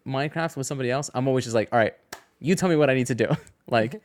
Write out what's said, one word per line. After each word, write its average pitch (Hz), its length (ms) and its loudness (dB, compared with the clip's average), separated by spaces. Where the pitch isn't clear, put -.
Minecraft 151 480 -4
with 135 120 -6
somebody 131 240 -4
else, 143 220 -4
I'm 127 140 -2
always 131 160 2
just 117 120 -6
like, 107 180 2
"All 120 60 4
right, 110 140 2
you 165 160 2
tell 185 140 0
me 165 80 4
what 147 120 4
I 131 40 2
need 127 140 2
to 131 80 -2
do." 110 120 0
<laughs> 160 100 0
Like, 120 380 0